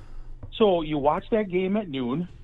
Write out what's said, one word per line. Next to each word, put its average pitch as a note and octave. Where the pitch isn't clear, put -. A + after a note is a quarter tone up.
So F#3+
you D3+
watch D3+
that G#3+
game F#3
at G#3
noon, C3+